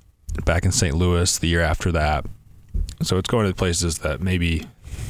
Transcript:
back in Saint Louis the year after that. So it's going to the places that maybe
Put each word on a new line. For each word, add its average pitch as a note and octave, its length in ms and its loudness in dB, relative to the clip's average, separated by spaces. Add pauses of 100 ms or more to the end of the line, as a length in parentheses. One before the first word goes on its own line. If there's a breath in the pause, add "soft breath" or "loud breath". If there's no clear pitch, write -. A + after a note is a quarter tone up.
(440)
back F2 200 2
in F#2+ 80 2
Saint D#2+ 240 0
Louis F2 420 2
the E2+ 100 -2
year E2+ 140 2
after E2 300 0
that. D2+ 320 0 (760)
So - 160 2
it's F#2+ 100 -2
going A2+ 160 2
to G2 60 2
the F#2 60 -2
places F2 420 0
that D2+ 220 -4
maybe E2+ 460 0 (440 loud breath)